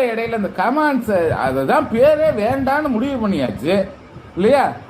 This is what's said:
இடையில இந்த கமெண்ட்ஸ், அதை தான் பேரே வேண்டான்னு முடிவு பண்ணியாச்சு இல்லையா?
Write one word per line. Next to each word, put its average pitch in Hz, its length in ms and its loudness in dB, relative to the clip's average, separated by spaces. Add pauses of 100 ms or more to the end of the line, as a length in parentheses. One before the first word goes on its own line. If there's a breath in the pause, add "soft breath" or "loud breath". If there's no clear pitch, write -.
(120)
இடையில 226 280 -4
இந்த 208 180 -4
கமெண்ட்ஸ், 247 580 0 (140)
அதை 127 360 -2
தான் 262 280 2
பேரே 302 340 4 (140)
வேண்டான்னு 269 540 0
முடிவு 269 260 -2
பண்ணியாச்சு 143 540 -2 (600)
இல்லையா? 240 280 4 (260)